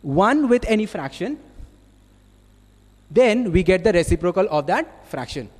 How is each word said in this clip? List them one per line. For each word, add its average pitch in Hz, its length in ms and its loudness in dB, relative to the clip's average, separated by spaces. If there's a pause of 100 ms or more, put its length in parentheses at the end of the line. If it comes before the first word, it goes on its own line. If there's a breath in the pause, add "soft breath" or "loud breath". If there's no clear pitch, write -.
one 226 480 2
with 240 180 2
any 214 200 0
fraction, 196 500 -8 (1700)
then 226 420 2
we 180 100 2
get 185 220 2
the 208 100 2
reciprocal 175 560 0
of 151 160 -2
that 233 420 -4
fraction. 127 400 -10 (120)